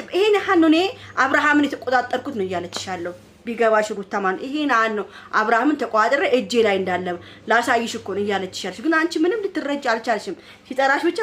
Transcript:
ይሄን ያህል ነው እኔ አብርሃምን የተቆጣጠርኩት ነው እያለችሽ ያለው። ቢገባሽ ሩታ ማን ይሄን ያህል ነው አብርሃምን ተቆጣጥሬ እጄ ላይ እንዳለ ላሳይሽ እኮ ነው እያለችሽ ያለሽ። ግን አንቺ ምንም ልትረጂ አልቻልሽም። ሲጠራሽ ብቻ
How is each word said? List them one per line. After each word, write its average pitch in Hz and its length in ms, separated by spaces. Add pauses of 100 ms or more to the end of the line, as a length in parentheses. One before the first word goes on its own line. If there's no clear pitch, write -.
ይሄን 415 260
ያህል 381 240
ነው 320 100
እኔ 311 80 (400)
አብርሃምን 294 480
የተቆጣጠርኩት 254 680
ነው 196 100
እያለችሽ 175 400
ያለው። 175 280 (280)
ቢገባሽ 220 500
ሩታ 196 260
ማን 370 240
ይሄን 285 300
ያህል 226 220
ነው 202 120 (280)
አብርሃምን 233 440
ተቆጣጥሬ 226 460 (100)
እጄ 226 180 (100)
ላይ 202 140
እንዳለ 185 320 (400)
ላሳይሽ 233 480
እኮ - 140
ነው 196 120
እያለችሽ 190 420
ያለሽ። 185 180
ግን 320 140
አንቺ 320 240
ምንም 370 220
ልትረጂ 285 460
አልቻልሽም። 226 480 (280)
ሲጠራሽ 269 400
ብቻ 339 200